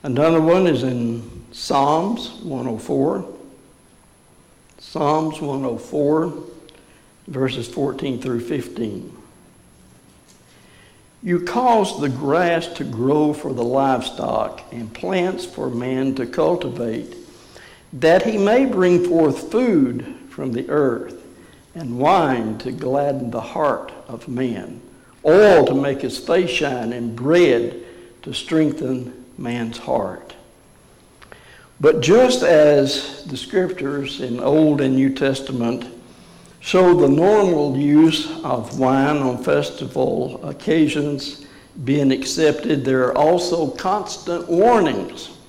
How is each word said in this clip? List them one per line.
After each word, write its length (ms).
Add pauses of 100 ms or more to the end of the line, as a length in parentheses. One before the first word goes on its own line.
Another 380
one 260
is 160
in 400 (280)
Psalms 760 (140)
one 240
oh 100
four. 480 (1500)
Psalms 640
one 240
oh 120
four, 560 (920)
verses 400
fourteen 520
through 220
fifteen. 680 (2000)
"You 160
cause 600
the 100
grass 680
to 80
grow 500
for 180
the 120
livestock, 1000 (100)
and 220
plants 500
for 280
man 440
to 120
cultivate, 880 (760)
that 300
he 160
may 280
bring 380
forth 480
food 540 (240)
from 220
the 180
earth, 460 (580)
and 240
wine 640
to 120
gladden 600
the 100
heart 500 (160)
of 200
man, 540 (440)
oil 400
to 80
make 280
his 180
face 320
shine, 420
and 220
bread 580 (480)
to 100
strengthen 800 (240)
man's 440
heart." 540 (1500)
But 200
just 420
as 840
the 100
scriptures 840
in 180
Old 400
and 160
New 140
Testament 800 (760)
show 340
the 120
normal 720
use 500 (160)
of 360
wine 380
on 200
festival 1040
occasions 1040 (380)
being 280
accepted, 720
there 200
are 120
also 520
constant 840
warnings 800 (200)